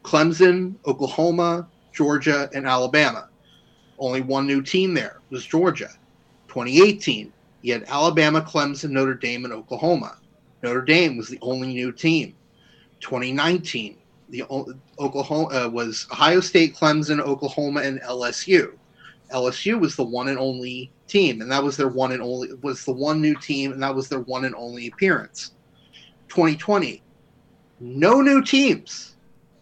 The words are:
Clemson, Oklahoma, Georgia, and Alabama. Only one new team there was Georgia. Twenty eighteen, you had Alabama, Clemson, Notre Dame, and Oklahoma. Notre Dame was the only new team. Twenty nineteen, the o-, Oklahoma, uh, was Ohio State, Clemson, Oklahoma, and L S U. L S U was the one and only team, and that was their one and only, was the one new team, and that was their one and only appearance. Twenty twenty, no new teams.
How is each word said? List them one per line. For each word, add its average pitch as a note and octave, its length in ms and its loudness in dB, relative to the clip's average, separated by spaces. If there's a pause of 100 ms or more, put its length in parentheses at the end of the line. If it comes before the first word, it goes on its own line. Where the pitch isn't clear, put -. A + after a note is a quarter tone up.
Clemson, F3+ 720 4 (120)
Oklahoma, E3+ 800 0 (240)
Georgia, C#3+ 600 0
and C#3 120 -6
Alabama. B2+ 640 2 (720)
Only C3 200 -2
one C3+ 280 -2
new C#3 140 0
team F#3 320 0
there A#2 260 -4 (100)
was B2+ 160 -10
Georgia. E3+ 440 0 (580)
Twenty B2+ 340 4
eighteen, C#3 500 2 (300)
you A#2+ 100 -2
had A2+ 160 -4
Alabama, D#3 520 2
Clemson, C#3+ 500 -4
Notre C3+ 240 0
Dame, B2 300 -8
and B2 100 -10
Oklahoma. B2 640 -4 (460)
Notre B2 200 -2
Dame D3+ 340 2
was G#2+ 120 -10
the B2+ 140 -12
only B2+ 260 -4
new B2 240 -6
team. D#3 420 0 (640)
Twenty B2+ 320 -6
nineteen, D3 640 -2 (340)
the B2+ 200 -8
o-, C3+ 220 -8 (260)
Oklahoma, C#3 680 -2
uh, - 20 -6
was A#2 440 -6
Ohio D3+ 280 4
State, E3+ 360 4
Clemson, D3+ 440 2
Oklahoma, C#3+ 600 -4
and C3+ 220 -4
L B2 220 -6
S A#2+ 240 -6
U. E3+ 300 4 (520)
L B2+ 180 -2
S - 180 -6
U A3+ 120 0
was E3 180 0
the C3 80 -2
one B2 240 -4
and C3+ 100 -4
only B2+ 520 -8 (180)
team, D3+ 320 2
and A#2 100 -10
that C#3 120 0
was C#3 140 -2
their C#3 120 0
one B2+ 240 -2
and B2+ 100 -6
only, B2+ 300 -8 (100)
was C3+ 220 -8
the G3+ 80 -4
one D3+ 280 -2
new D3+ 160 2
team, C#3 360 -4
and C3+ 100 -8
that C3+ 120 -2
was C3 140 -6
their C3+ 120 -4
one B2+ 240 -6
and B2+ 100 -6
only A#2+ 340 -12
appearance. C#3+ 640 -2 (760)
Twenty D#3+ 280 2
twenty, E3+ 460 -2 (800)
no D3+ 400 4
new C#4 220 6
teams. - 720 0 (480)